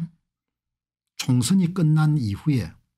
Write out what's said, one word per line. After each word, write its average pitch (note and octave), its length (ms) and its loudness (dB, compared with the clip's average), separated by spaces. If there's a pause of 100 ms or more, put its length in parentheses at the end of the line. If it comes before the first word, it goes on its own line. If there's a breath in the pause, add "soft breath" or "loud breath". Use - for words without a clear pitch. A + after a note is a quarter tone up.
(1160)
총선이 E3 580 0
끝난 D#3 420 2
이후에 G#2+ 560 -4 (260)